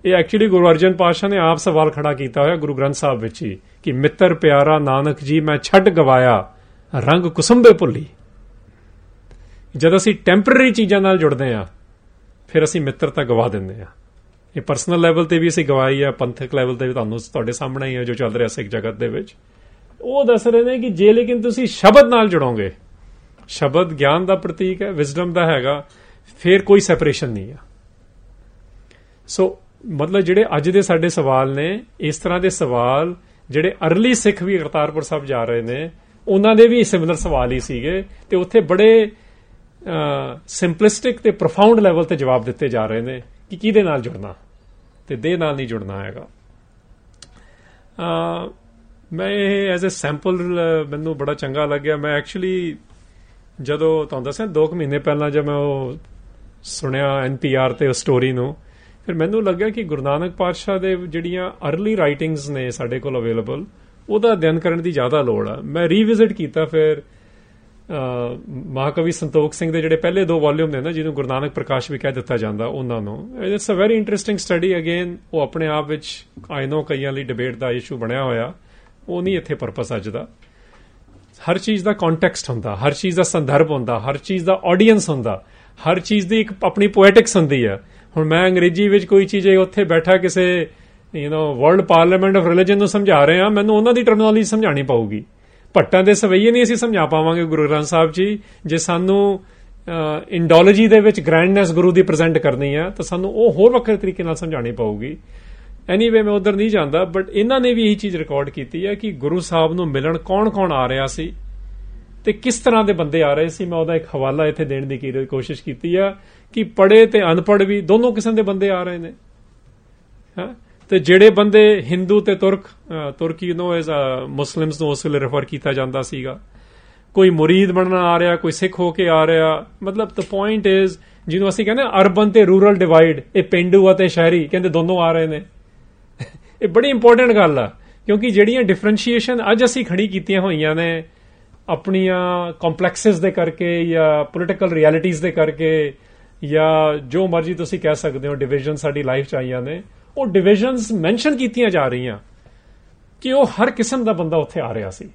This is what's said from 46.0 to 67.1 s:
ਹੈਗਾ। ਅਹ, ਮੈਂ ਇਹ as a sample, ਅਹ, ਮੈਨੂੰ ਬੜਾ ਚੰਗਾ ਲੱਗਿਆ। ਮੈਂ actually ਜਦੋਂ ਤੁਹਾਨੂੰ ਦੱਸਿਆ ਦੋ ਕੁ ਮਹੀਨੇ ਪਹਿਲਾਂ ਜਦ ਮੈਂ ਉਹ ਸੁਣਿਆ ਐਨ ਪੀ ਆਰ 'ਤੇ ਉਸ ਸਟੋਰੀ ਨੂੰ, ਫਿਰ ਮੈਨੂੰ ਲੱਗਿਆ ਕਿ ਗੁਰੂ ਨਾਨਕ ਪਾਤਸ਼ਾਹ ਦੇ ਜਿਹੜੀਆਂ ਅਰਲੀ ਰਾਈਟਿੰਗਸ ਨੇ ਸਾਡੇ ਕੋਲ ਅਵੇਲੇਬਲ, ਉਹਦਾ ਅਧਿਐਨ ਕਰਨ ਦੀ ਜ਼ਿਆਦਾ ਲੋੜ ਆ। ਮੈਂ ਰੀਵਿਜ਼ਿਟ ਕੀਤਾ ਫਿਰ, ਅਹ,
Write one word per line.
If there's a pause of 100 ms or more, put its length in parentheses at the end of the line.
ਹੈਗਾ। (1700)
ਅਹ, (600)
ਮੈਂ
ਇਹ
as
a (160)
sample,
ਅਹ,
ਮੈਨੂੰ
ਬੜਾ
ਚੰਗਾ
ਲੱਗਿਆ।
ਮੈਂ
actually (840)
ਜਦੋਂ
ਤੁਹਾਨੂੰ
ਦੱਸਿਆ
ਦੋ
ਕੁ
ਮਹੀਨੇ
ਪਹਿਲਾਂ
ਜਦ
ਮੈਂ
ਉਹ (680)
ਸੁਣਿਆ
ਐਨ
ਪੀ
ਆਰ
'ਤੇ
ਉਸ
ਸਟੋਰੀ
ਨੂੰ, (500)
ਫਿਰ
ਮੈਨੂੰ
ਲੱਗਿਆ
ਕਿ
ਗੁਰੂ
ਨਾਨਕ
ਪਾਤਸ਼ਾਹ
ਦੇ
ਜਿਹੜੀਆਂ (180)
ਅਰਲੀ
ਰਾਈਟਿੰਗਸ
ਨੇ
ਸਾਡੇ
ਕੋਲ
ਅਵੇਲੇਬਲ, (440)
ਉਹਦਾ
ਅਧਿਐਨ
ਕਰਨ
ਦੀ
ਜ਼ਿਆਦਾ
ਲੋੜ
ਆ।
ਮੈਂ
ਰੀਵਿਜ਼ਿਟ
ਕੀਤਾ
ਫਿਰ,
ਅਹ, (100)